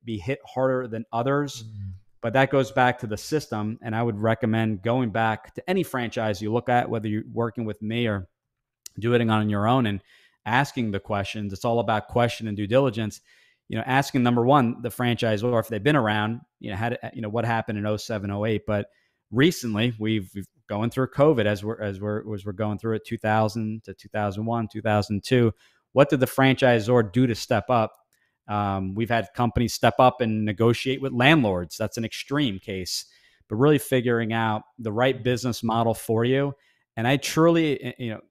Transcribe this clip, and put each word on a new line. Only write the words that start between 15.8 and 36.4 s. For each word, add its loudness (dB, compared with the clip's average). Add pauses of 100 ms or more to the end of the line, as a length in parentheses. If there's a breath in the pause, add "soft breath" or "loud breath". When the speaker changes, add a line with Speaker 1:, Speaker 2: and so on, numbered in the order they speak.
Speaker 1:
been 2
around, 0 (200)
you -10
know, -6
how -2
did, -6 (160)
you -8
know, -6
what -2
happened -2
in -2
oh 0
seven, -6
oh -2
eight. 0
But -2 (420)
recently, 0
we've, -2
we've -10 (220)
going -2
through -2
covid 4
as 0
we're, -6
as -6
we're, -6
as -10
we're -6
going -4
through -2
it, -8
two -8
thousand 0
to -14
two -20
thousand -2
one, -2
two -10
thousand 0
two. 4 (400 soft breath)
What 6
did 2
the 4
franchisor 4
do 4
to 0
step -2
up? 2 (560)
Um, -2
we've -2
had 0
companies 0
step 2
up 6
and 0
negotiate 0
with -4
landlords. 4
That's -6
an -4
extreme -4
case, -8 (420 soft breath)
but -6
really 6
figuring 0
out 0 (160)
the -6
right 0
business -2
model 2
for 0
you. 0 (420)